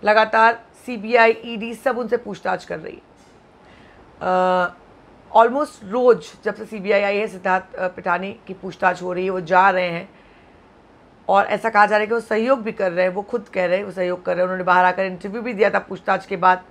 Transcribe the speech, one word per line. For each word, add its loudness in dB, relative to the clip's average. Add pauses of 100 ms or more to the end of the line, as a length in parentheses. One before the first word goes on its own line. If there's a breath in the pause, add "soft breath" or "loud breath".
लगातार 4 (220)
सीबीआई, 2 (140)
ईडी -8
सब -4
उनसे -2
पूछताछ -6
कर -10
रही -14
है। -20 (1200 loud breath)
अ, 0 (640)
almost 2
रोज़ 2
जब -4
से -14
सीबीआई -2
आई 0
है, -2
सिद्धार्थ, -2
अ, -4
पिठानी -4
की -12
पूछताछ -2
हो -6
रही -4
है, -2
वो -4
जा 4
रहे 0
हैं -10 (1040 soft breath)
और 4
ऐसा -2
कहा 6
जा 0
रहा 4
है -2
कि -2
वो -2
सहयोग 0
भी -6
कर -4
रहे 0
हैं, -2
वो -6
खुद -8
कह -2
रहे 0
हैं -4
वो -10
सहयोग -4
कर -2
रहे -2
हैं। 2
उन्होंने -4
बाहर 4
आकर 2
इंटरव्यू -8
भी -6
दिया 2
था -2
पूछताछ -4
के -6
बाद। 2